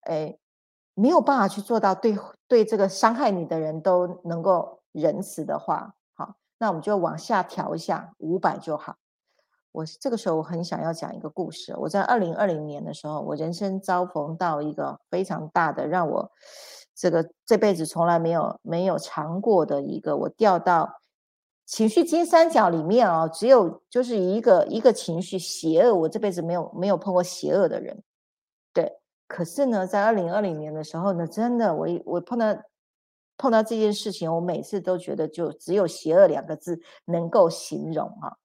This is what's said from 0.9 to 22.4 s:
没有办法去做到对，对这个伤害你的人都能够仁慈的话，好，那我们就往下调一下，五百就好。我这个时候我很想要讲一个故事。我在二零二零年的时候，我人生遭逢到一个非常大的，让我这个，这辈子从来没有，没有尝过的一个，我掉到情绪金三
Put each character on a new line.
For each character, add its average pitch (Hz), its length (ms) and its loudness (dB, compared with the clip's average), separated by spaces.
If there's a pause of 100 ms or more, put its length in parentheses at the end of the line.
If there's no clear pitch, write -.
没 214 140 4
有 330 120 6
办 277 180 2
法 202 80 4
去 190 140 -4
做 226 180 -2
到 196 160 2
对， 202 240 0 (300)
对 226 160 6
这 220 120 -2
个 196 120 2
伤 226 260 2
害 247 160 0
你 175 140 -2
的 160 160 -4
人 156 200 -4
都 180 440 0
能 165 180 -4
够 180 480 0
仁 156 320 0
慈 - 220 -10
的 151 140 -4
话， - 360 -6 (200)
好， - 200 -14 (240)
那 226 100 0
我 196 40 0
们 160 80 -4
就 208 160 -2
往 165 220 -2
下 185 240 0
调 - 320 -6
一 165 40 -6
下， - 400 -6
五 170 200 -4
百 175 200 -2
就 151 180 -6
好。 - 200 -12 (760)
我 160 120 -6
这 - 260 -8
个 233 60 -2
时 214 120 -4
候 160 80 2
我 156 60 -2
很 165 200 -6
想 170 200 -6
要 165 100 -2
讲 160 220 -10
一 - 40 -12
个 156 100 -12
故 160 220 -6
事。 - 280 -14
我 156 100 -4
在 196 140 0
二 240 160 2
零 170 160 -2
二 208 120 0
零 156 200 -2
年 147 160 -12
的 165 120 -10
时 - 120 -14
候， 151 140 -6
我 151 140 -6
人 160 180 -6
生 190 280 -6
遭 180 260 -2
逢 160 300 -6
到 160 260 -2
一 151 100 -6
个 143 280 -8 (100)
非 180 140 -2
常 156 240 -8
大 160 240 0
的， 139 140 -4
让 165 220 0
我 - 220 -4 (640)
这 180 160 -2
个， 165 200 0 (160)
这 220 100 4
辈 208 180 4
子 160 120 -4
从 165 180 -2
来 170 140 4
没 165 120 0
有， 165 320 -2
没 170 220 -4
有 185 140 0
尝 165 420 -6
过 202 240 4
的 147 160 -2
一 151 180 -6
个， 151 160 -4
我 151 140 -4
掉 190 300 2
到 165 420 2 (640)
情 - 240 0
绪 339 160 4
金 339 200 2
三 330 260 6